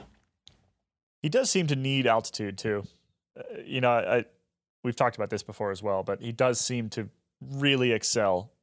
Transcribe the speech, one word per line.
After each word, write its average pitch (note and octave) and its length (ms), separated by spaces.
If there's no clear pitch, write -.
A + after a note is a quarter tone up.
He D3+ 60
does A#3+ 200
seem F3+ 160
to D3 100
need C3+ 300
altitude A2 540
too. G#2 240
Uh, B2+ 60
you C3 160
know, B2 80
I, A2+ 360
we've A#2+ 120
talked A#2+ 200
about G#2 160
this G#2 100
before G#2 300
as F#2+ 100
well, G2 220
but G2 180
he A#2+ 100
does B2 300
seem A#2+ 280
to G#2+ 200
really C3+ 500
excel G#2 600